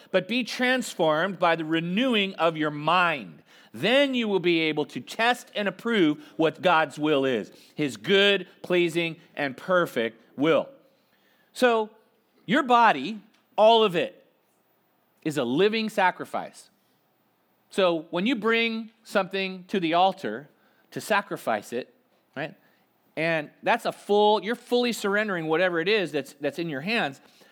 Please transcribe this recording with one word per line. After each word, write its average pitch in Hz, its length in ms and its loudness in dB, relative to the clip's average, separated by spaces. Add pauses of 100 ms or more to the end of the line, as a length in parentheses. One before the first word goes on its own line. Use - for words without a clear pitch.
(120)
but 185 160 0
be 240 160 -2
transformed 190 960 0
by 170 160 4
the 165 100 -4
renewing 196 680 0
of 165 220 0
your 151 140 -2
mind. 151 720 -2 (300)
Then 254 400 0
you 240 140 0
will 196 120 0
be 170 220 0
able 151 240 0
to - 140 -12
test 240 560 -2
and 202 120 -2
approve 185 560 0 (140)
what 156 240 0
God's 160 360 2
will 147 280 0
is, 113 260 -2 (240)
his 131 220 -4
good, 196 500 2 (140)
pleasing, 170 560 0 (180)
and 139 200 -4
perfect 156 640 -2 (180)
will." 139 320 2 (840)
So 226 360 0 (560)
your 175 180 0
body, 214 580 2 (360)
all 220 260 6
of 180 120 0
it, - 300 -4 (960)
is 151 140 -4
a 135 60 0
living 208 460 0
sacrifice. 151 800 -4 (1000)
So 170 400 0
when 180 180 -2
you 269 80 0
bring 226 560 -2 (120)
something 190 640 -4
to 202 100 -2
the 165 140 0
altar 160 560 0 (420)
to 135 80 -10
sacrifice 151 720 -4
it, - 200 -8 (420)
right, 147 180 -8 (600)
and 160 340 -2 (140)
that's 226 220 0
a 170 60 -4
full, 208 520 2
you're 220 100 -4
fully 240 380 -2
surrendering 196 560 -4
whatever 170 320 0
it 160 80 -4
is 196 240 0
that's, 139 300 -6
that's 143 180 -4
in 170 100 -6
your 135 120 -8
hands, 175 400 -4 (300)